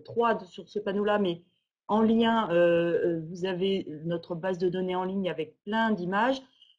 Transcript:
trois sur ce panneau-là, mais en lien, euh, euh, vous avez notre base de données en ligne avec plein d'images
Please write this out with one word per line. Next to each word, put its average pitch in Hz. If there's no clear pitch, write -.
trois 226
sur -
ce -
panneau-là, 208
mais 175
en 214
lien, 226
euh, 170
euh, 160
vous 180
avez 190
notre 170
base 180
de 180
données 185
en 185
ligne 190
avec 156
plein 226
d'images 208